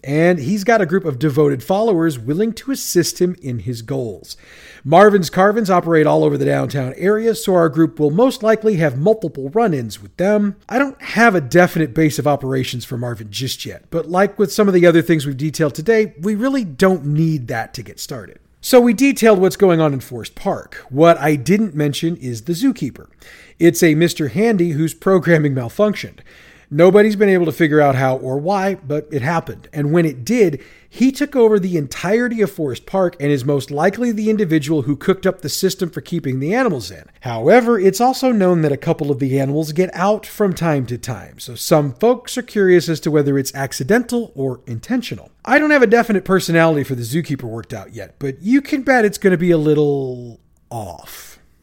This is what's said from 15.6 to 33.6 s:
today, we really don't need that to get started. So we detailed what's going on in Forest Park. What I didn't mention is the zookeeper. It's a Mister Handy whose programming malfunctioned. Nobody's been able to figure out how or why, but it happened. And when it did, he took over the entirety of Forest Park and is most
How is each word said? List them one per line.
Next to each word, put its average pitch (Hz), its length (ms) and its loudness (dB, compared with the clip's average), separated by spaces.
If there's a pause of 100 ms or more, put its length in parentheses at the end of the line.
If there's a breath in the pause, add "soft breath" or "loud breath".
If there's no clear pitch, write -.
today, 220 440 0
we 196 140 -2
really 254 300 -2
don't 180 420 0
need 147 440 -2
that 113 260 -8
to 113 80 -12
get 95 160 -18
started. - 400 -14 (220)
So 247 200 6
we 240 120 4
detailed 226 460 2
what's 185 160 2
going 180 240 4
on 156 140 2
in 131 60 -4
Forest 117 360 -14
Park. - 540 -8
What 160 300 6
I 151 160 0
didn't 170 400 0
mention 151 420 -2
is 120 260 -10
the 170 100 -6
zookeeper. 170 540 -4 (520 loud breath)
It's 165 240 4
a 160 120 4
Mister 160 340 0
Handy 190 420 0
whose 151 220 -2
programming 160 600 2
malfunctioned. 131 680 -4 (500 soft breath)
Nobody's 190 460 6
been 202 140 2
able 180 160 2
to 160 80 -4
figure 151 260 2
out 143 160 4
how 131 220 0
or 131 200 -6
why, 190 380 -2
but 147 340 -8
it 143 120 -4
happened. 160 500 -6
And 147 220 -2
when 170 120 4
it 127 200 -6
did, 196 360 2 (280 loud breath)
he 262 240 0
took 294 200 -4
over 220 260 4
the 180 180 -2
entirety 220 640 -2
of 196 100 0
Forest 156 340 -6
Park 190 360 -2
and 143 100 0
is 135 140 -2
most 143 260 -2